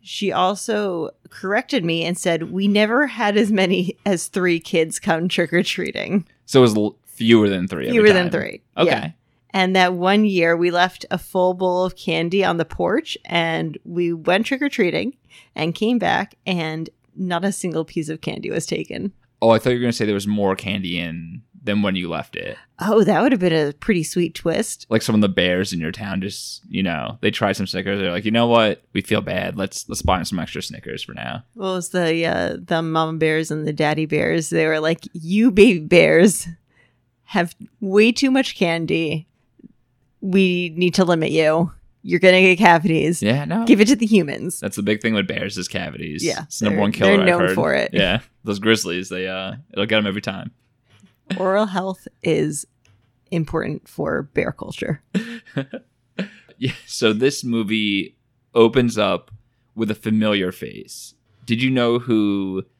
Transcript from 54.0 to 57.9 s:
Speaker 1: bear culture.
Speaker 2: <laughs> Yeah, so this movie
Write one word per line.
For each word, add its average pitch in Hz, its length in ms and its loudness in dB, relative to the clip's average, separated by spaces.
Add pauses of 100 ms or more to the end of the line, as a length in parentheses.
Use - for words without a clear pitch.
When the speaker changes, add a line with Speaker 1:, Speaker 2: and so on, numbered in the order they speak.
Speaker 1:
bear - 180 -2
culture. - 500 -10 (120)
Speaker 2:
<laughs> - 0 - (1400)
Yeah, 127 160 -4 (120)
so - 280 0
this 131 300 0
movie 107 720 -2 (380)